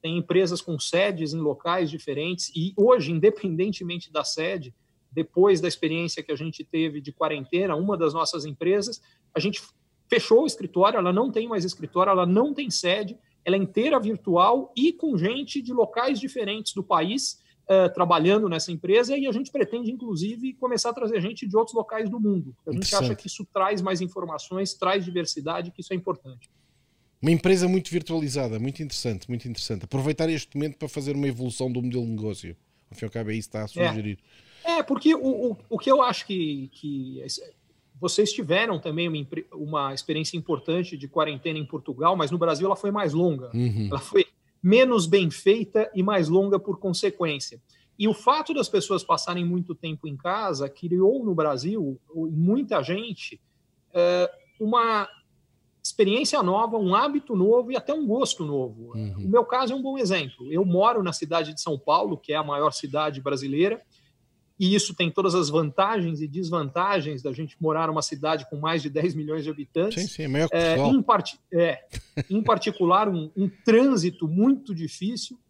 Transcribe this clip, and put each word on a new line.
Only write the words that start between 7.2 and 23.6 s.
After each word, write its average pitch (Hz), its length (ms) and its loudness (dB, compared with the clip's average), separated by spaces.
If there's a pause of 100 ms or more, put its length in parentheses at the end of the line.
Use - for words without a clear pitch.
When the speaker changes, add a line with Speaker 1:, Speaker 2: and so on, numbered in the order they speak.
Speaker 1:
uma 190 220 -2
das 160 160 0
nossas 160 320 -2
empresas, 190 560 0 (340)
a 156 60 0
gente 175 220 -2 (480)
fechou 226 320 6
o 320 40 2
escritório, 196 520 2
ela 180 120 2
não 220 200 2
tem 226 180 -2
mais 208 160 -2
escritório, 180 460 0
ela 180 160 4
não 233 260 4
tem 269 160 -6
sede, 196 480 -2 (260)
ela 185 140 2
é - 20 2
inteira 233 400 2
virtual 214 800 2
e 302 160 4
com 302 240 -2
gente 247 460 -2
de 240 100 -8
locais 240 480 0
diferentes 220 540 -6
do 196 80 -6
país, 190 580 0 (260)
eh, 190 220 6
trabalhando 180 580 2
nessa 170 240 -4
empresa, 220 460 2
e 277 100 -2
a 254 60 -2
gente 262 180 -4
pretende, 247 400 -2
inclusive, 226 640 -6
começar 247 360 -2
a - 20 -6
trazer 233 300 -2
gente 214 260 -6
de 190 80 0
outros 226 180 0
locais 220 360 -2
do 233 100 -6
mundo. 180 340 0 (120)
A 147 60 -6
gente 185 120 -2
acha 202 120 0
Speaker 2:
Interessante. 127 260 0
Speaker 1:
que - 60 -14
isso - 220 -12
traz 196 300 0